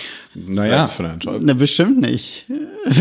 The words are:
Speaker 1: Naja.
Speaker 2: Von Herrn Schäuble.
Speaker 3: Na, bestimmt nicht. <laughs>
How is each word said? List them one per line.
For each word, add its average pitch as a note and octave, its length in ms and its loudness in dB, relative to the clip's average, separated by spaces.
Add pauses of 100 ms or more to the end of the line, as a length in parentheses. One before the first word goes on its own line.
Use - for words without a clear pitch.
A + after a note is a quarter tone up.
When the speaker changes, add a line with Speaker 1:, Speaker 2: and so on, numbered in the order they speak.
(360)
Speaker 1:
Naja. G#2 520 2
Speaker 2:
Von - 200 -6
Herrn E2 140 -8
Schäuble. G2 220 -4
Speaker 3:
Na, C#3+ 100 4
bestimmt E3+ 480 4
nicht. - 500 -2
<laughs> C4+ 40 -6 (460)